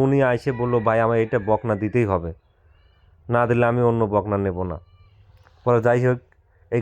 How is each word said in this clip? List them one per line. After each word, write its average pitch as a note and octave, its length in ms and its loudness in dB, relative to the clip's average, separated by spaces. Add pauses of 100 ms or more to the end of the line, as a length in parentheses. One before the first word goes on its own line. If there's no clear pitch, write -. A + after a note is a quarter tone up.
উনি C3+ 140 2 (120)
আইসে B2 220 -2 (100)
বলল, B2 120 0 (140)
"ভাই A2+ 180 2
আমার A#2 200 0
এটা A#2 120 -4 (120)
বকনা A2 340 0
দিতেই G#2+ 280 0
হবে, E2+ 200 -4 (1000)
না A#2+ 160 2
দিলে A#2+ 220 2
আমি A#2+ 180 0
অন্য A#2 120 0 (120)
বকনা G2+ 320 0
নেব F#2 120 -2 (140)
না।" D#2+ 60 -8 (840)
পরে A#2+ 220 2
যাই A#2+ 200 4
হোক B2+ 140 0 (520)
এই A#2+ 100 0